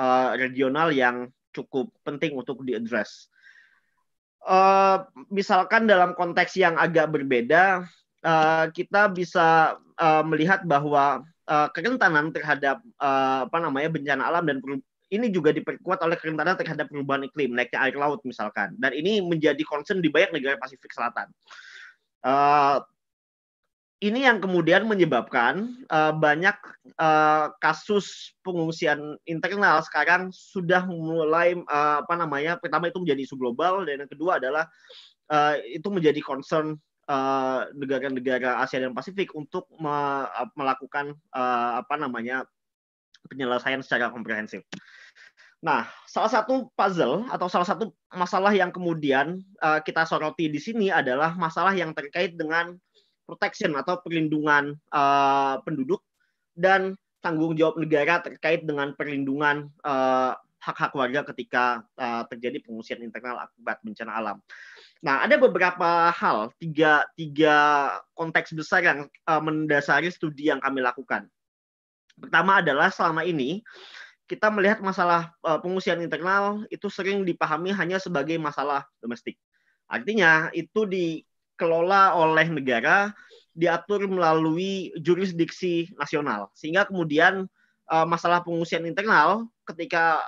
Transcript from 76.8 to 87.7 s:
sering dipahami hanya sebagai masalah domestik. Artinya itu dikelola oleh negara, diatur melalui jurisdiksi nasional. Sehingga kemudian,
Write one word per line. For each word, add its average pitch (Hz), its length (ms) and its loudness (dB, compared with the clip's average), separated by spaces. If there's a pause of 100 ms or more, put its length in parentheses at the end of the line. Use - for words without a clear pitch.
sering 196 360 -4
dipahami 165 480 -2
hanya 185 240 -2
sebagai 165 400 -4
masalah 143 480 -4 (160)
domestik. 113 340 -10 (540)
Artinya 160 640 2
itu 202 320 -2
dikelola 175 1300 0
oleh 160 320 4
negara, 151 640 2 (400)
diatur 170 560 -2
melalui 170 920 0
jurisdiksi 170 1000 -2
nasional. 139 560 -4
Sehingga 180 320 -2
kemudian, 180 560 2 (460)